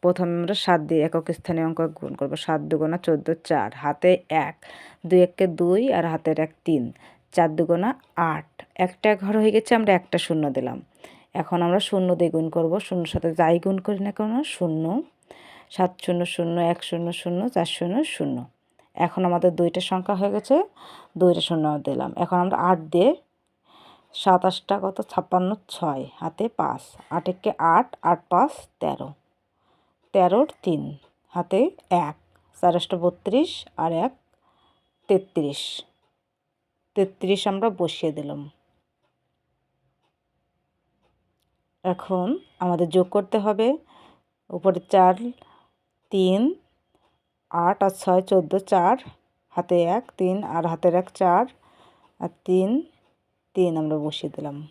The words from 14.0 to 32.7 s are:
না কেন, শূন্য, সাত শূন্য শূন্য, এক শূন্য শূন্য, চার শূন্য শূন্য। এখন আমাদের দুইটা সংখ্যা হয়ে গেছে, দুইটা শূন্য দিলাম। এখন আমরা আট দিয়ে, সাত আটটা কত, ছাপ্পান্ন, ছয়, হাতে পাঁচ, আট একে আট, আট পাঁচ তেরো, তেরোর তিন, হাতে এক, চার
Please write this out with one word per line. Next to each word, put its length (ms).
না 60
কেন, 200
শূন্য, 300
সাত 220
শূন্য 180
শূন্য, 220
এক 120
শূন্য 280
শূন্য, 280
চার 220
শূন্য 200
শূন্য। 220
এখন 280
আমাদের 340
দুইটা 220
সংখ্যা 300
হয়ে 140
গেছে, 200
দুইটা 320
শূন্য 160
দিলাম। 260
এখন 160
আমরা 180
আট 100
দিয়ে, 160
সাত 320
আটটা 380
কত, 140
ছাপ্পান্ন, 420
ছয়, 360
হাতে 240
পাঁচ, 260
আট 180
একে 220
আট, 140
আট 260
পাঁচ 240
তেরো, 300
তেরোর 340
তিন, 200
হাতে 260
এক, 100
চার 200